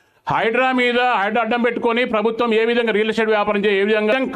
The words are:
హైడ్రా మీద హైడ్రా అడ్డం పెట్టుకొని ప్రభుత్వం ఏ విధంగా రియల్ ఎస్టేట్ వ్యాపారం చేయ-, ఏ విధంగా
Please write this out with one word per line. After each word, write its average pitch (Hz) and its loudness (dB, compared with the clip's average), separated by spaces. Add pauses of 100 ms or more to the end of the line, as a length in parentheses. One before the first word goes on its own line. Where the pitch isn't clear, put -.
(300)
హైడ్రా 226 0
మీద 247 0
హైడ్రా 226 0
అడ్డం 233 -2
పెట్టుకొని 233 0
ప్రభుత్వం 226 0
ఏ 220 2
విధంగా 233 0
రియల్ 214 0
ఎస్టేట్ 220 0
వ్యాపారం 208 0
చేయ-, 202 2
ఏ 196 2
విధంగా 220 0